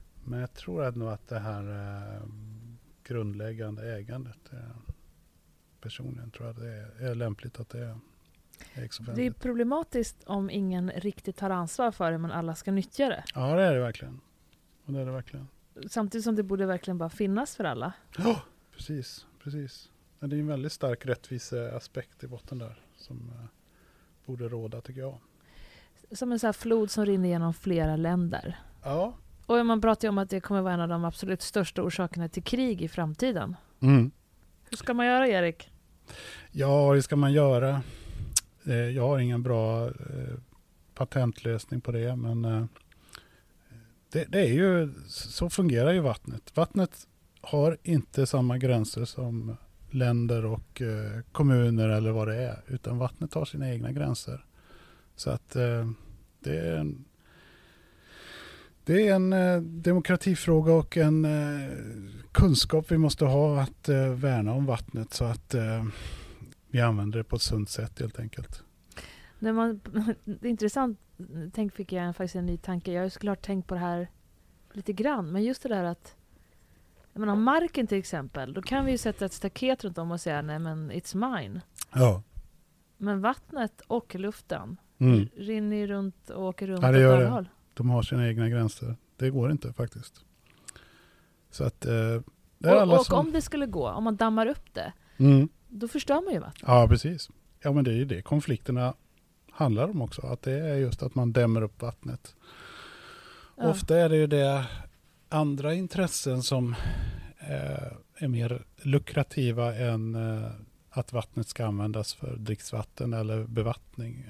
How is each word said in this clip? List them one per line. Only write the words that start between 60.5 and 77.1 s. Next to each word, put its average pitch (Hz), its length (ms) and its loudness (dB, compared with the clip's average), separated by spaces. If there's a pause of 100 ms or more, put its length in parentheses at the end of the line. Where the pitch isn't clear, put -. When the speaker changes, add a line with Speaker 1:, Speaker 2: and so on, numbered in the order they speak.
Speaker 1:
och 160 240 4
en, 156 280 6
eh, 147 460 -2 (640)
kunskap 160 600 6
vi 160 60 6
måste 156 260 4
ha 143 360 4
att, - 280 -2
eh, 135 240 4
värna 123 400 2
om 135 140 2
vattnet 113 480 -4
så - 100 0
att, 117 300 -2
eh, 113 300 0 (840)
vi 123 120 2
använder 107 380 2
det 113 60 -2
på - 120 -2
ett 110 60 -4
sunt 104 280 0
sätt - 300 -6
helt 113 180 -6
enkelt. - 440 -10 (760)
Speaker 2:
När 220 140 0
man, 226 320 2
<laughs> 214 300 0 (100)
det - 240 -8
är - 20 0
intressant, 220 480 0 (540)
tänk, 208 220 -2
fick - 180 -10
jag 175 240 -2
faktiskt 185 200 -4
en 180 100 -2
ny 175 100 -2
tanke. 180 360 -6
Jag 175 80 -2
har 180 40 -2
ju 190 60 -4
såklart 202 320 -4
tänkt 190 260 -4
på 185 60 -4
det 175 60 -4
här 175 280 -4 (640)
lite 208 200 -6
grann, 214 400 -2
men 196 120 0
just 254 180 -2
det 277 60 -6
där 202 160 0
att, - 320 -8 (960)